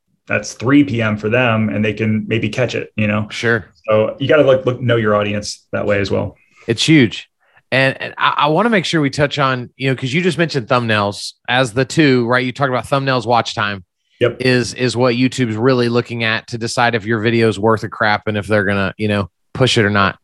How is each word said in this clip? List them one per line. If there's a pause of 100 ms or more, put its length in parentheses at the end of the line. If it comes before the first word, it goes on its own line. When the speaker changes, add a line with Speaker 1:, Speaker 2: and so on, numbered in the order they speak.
(280)
Speaker 1:
that's
three
P
M
for
them,
and
they
can
maybe
catch
it,
you
know?
Speaker 2:
Sure. (240)
Speaker 1:
So
you
gotta
look,
look,
know
your
audience
that
way
as
well. (300)
Speaker 2:
It's
huge. (420)
And,
and
I,
I
wanna
make
sure
we
touch
on,
you
know,
'cause
you
just
mentioned
thumbnails (160)
as
the
two,
right?
You
talked
about
thumbnails
watch
time (380)
Speaker 1:
Yep.
Speaker 2:
is,
is
what
YouTube's
really
looking
at
to
decide
if
your
video
is
worth
a
crap
and
if
they're
gonna,
you
know, (240)
push
it
or
not.